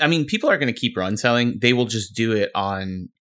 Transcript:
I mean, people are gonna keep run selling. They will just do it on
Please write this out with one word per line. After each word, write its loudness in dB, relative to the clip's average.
I 6
mean, 2
people -2
are 2
gonna 0
keep -4
run -2
selling. 2
They 4
will 2
just -4
do 0
it 0
on -4